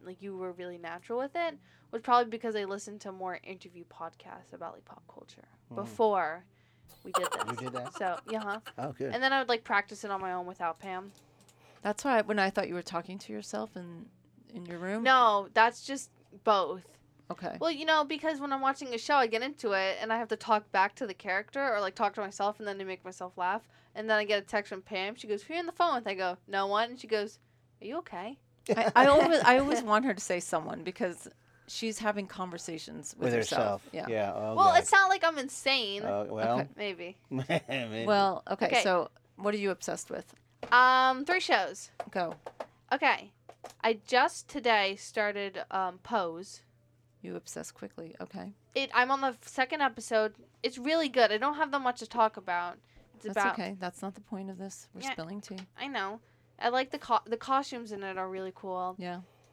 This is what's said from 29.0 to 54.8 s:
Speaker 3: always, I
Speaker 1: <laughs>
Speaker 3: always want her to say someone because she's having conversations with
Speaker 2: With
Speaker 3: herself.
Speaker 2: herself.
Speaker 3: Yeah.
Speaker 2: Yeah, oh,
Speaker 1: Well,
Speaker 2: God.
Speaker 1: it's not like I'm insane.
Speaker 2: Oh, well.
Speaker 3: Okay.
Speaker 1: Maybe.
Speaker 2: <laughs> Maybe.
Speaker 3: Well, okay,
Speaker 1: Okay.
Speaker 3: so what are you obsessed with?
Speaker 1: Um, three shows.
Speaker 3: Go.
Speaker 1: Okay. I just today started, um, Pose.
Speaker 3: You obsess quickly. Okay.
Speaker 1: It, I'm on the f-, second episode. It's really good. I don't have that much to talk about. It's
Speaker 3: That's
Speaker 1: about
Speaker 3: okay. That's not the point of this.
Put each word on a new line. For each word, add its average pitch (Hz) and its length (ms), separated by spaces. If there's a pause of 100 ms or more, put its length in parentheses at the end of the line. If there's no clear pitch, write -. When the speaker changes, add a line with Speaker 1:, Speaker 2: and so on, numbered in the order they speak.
Speaker 3:
always, 302 340
I 254 180
Speaker 1:
<laughs> - 20
Speaker 3:
always 285 220
want 214 240
her 240 80
to 196 60
say 180 200
someone 165 420
because 180 460 (400)
she's 220 320
having 208 260
conversations 165 920
with - 100
Speaker 2:
With 120 80
Speaker 3:
herself. 110 500
Speaker 2:
herself. - 80
Speaker 3:
Yeah. 170 160
Speaker 2:
Yeah, 107 260
oh, 107 220
Speaker 1:
Well, 381 140
Speaker 2:
God. 330 80
Speaker 1:
it's - 140
not 392 160
like 381 160
I'm 320 140
insane. 254 640
Speaker 2:
Oh, 101 200
well. 110 360
Speaker 3:
Okay. 139 160
Speaker 1:
Maybe. 180 460
Speaker 2:
<laughs> - 80
Maybe. 131 760
Speaker 3:
Well, 196 440
okay, 196 160
Speaker 1:
Okay. 233 160
Speaker 3:
so 180 280 (260)
what 208 180
are 214 40
you 202 120
obsessed - 400
with? - 240 (380)
Speaker 1:
Um, 254 520
three 359 160
shows. 196 500 (200)
Speaker 3:
Go. 170 240 (580)
Speaker 1:
Okay. 254 380 (520)
I 226 240
just 262 420
today 214 480
started, 202 760
um, 185 320
Pose. 185 600 (600)
Speaker 3:
You 175 140
obsess - 340
quickly. 165 500
Okay. 185 320 (220)
Speaker 1:
It, 269 200
I'm 247 160
on 269 100
the 269 80
f-, - 180
second 277 360
episode. 226 500 (300)
It's 247 160
really 302 300
good. 233 240
I 214 60
don't 285 180
have 302 140
that 277 100
much 247 200
to 220 60
talk 220 300
about. 175 420 (380)
It's - 100
Speaker 3:
That's 202 100
Speaker 1:
about 196 160
Speaker 3:
okay. 190 260
That's 180 220
not 196 140
the 208 80
point 190 260
of 190 80
this. 190 380